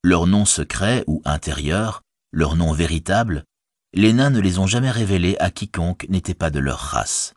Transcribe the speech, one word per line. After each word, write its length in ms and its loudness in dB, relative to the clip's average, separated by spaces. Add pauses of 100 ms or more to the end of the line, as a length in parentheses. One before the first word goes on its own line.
Leur 240 4
nom 160 4
secret 640 0
ou 160 -2
intérieur, 760 -4 (280)
leur 240 0
nom 180 2
véritable, 720 -2 (520)
les 160 6
nains 180 2
ne 100 2
les 180 2
ont 80 2
jamais 240 0
révélés 480 0
à 140 0
quiconque 560 -6
n'était 260 -2
pas 160 -2
de 80 -2
leur 220 -2
race. 560 -6